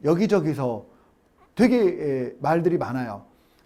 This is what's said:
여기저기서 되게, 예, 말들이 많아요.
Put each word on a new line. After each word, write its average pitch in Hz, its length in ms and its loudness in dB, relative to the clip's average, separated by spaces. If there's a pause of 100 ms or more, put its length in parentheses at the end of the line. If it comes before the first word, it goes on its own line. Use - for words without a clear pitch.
여기저기서 151 800 0 (680)
되게, 247 300 4
예, 147 560 -2
말들이 165 380 2
많아요. 117 440 -6 (440)